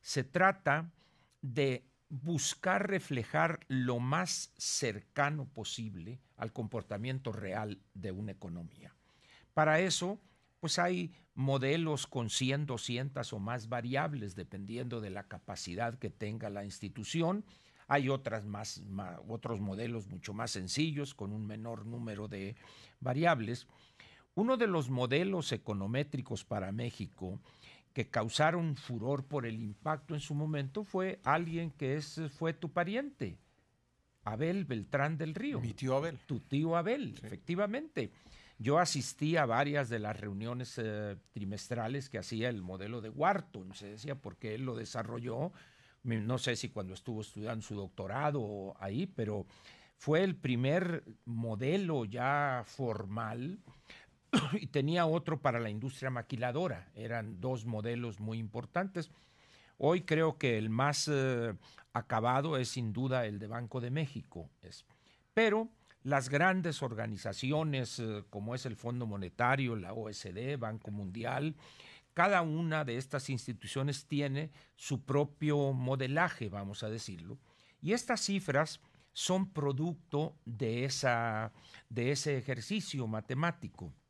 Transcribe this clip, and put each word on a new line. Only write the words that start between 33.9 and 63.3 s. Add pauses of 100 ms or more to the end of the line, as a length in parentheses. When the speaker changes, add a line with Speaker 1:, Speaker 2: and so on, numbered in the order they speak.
Speaker 1:
Abel
Beltrán
del
Río.
Speaker 2:
Mi
tío
Abel.
Speaker 1:
Tu
tío
Abel,
Speaker 2:
Sí.
Speaker 1:
efectivamente. (480)
Yo
asistí
a
varias
de
las
reuniones,
eh, (160)
trimestrales
que
hacía
el
modelo
de
Wharton,
se
decía,
porque
él
lo
desarrolló, (520)
mi-,
no
sé
si
cuando
estuvo
estudiando
su
doctorado
o
ahí,
pero (520)
fue
el
primer (220)
modelo
ya
formal (720)
<coughs>
y
tenía
otro
para
la
industria
maquiladora.
Eran
dos
modelos
muy
importantes. (680)
Hoy
creo
que
el
más,
eh, (380)
acabado
es
sin
duda
el